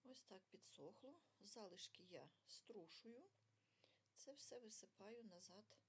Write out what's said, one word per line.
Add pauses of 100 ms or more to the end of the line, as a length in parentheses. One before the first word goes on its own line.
Ось
так
підсохло. (240)
Залишки
я (180)
струшую. (880)
Це
все
висипаю
назад (120)